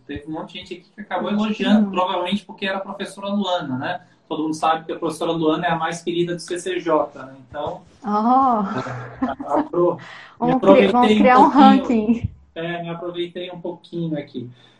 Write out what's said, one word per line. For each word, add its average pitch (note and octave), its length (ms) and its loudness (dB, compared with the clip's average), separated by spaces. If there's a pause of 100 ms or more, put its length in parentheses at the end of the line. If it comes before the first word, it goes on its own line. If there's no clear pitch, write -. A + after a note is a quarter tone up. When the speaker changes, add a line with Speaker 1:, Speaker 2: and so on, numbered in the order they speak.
Speaker 1:
Teve C#3+ 200 -10
um D#3 40 -10
monte F3 220 -10
de - 60 -14
gente - 160 -14
aqui - 200 -20
que G#3 60 -14
acabou - 260 -4
Speaker 2:
Acho G#3 100 0
que G#3+ 60 0
Speaker 1:
elogiando, G#3+ 380 2
Speaker 2:
não. G3 100 0
Speaker 1:
provavelmente F#3 540 -2
porque G3+ 200 -10
era F#3+ 120 -4
a G3 40 -6
professora G3+ 460 -12
Luana, F3+ 500 -2
né? D3+ 240 -6 (280)
Todo D#3 140 -4
mundo D#3 120 -2
sabe D#3+ 300 0
que E3+ 80 -6
a - 60 -10
professora E3 340 -4
Luana E3 340 0
é E3+ 40 0
a E3 40 -2
mais E3 260 -6
querida E3+ 320 -2
do E3+ 80 -10
C F3 160 -8
C F3 220 -6
J, D3+ 460 -2
né? C3+ 100 -18 (140)
Então, D3+ 320 -10 (240)
Speaker 2:
Oh. A3+ 580 2 (600)
Speaker 1:
é, D3+ 340 -4
apro-, - 380 0 (220)
Speaker 2:
<laughs> - 200 -20
Speaker 1:
me B3 140 2
Speaker 2:
Vamos B3+ 80 0
cri-, G3 260 8
vamos G3 80 0
Speaker 1:
aproveitei A3+ 200 4
um G#3+ 40 4
Speaker 2:
criar B3+ 200 6
um D4+ 120 8
Speaker 1:
pouquinho. C4+ 300 8
Speaker 2:
ranking. A3+ 480 0 (260)
Speaker 1:
É, E3+ 280 -6
me E3+ 60 -10
aproveitei F3 640 -8
um F3 80 -14
pouquinho E3+ 580 -8
aqui. B2 320 -10 (300)